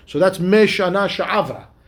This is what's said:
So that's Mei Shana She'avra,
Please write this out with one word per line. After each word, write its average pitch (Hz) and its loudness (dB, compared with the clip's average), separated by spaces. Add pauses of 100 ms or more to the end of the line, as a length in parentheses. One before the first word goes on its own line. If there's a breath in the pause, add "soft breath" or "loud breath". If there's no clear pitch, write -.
So - -6
that's 185 2
Mei 202 4
Shana 196 -2
She'avra, 185 -4 (220 soft breath)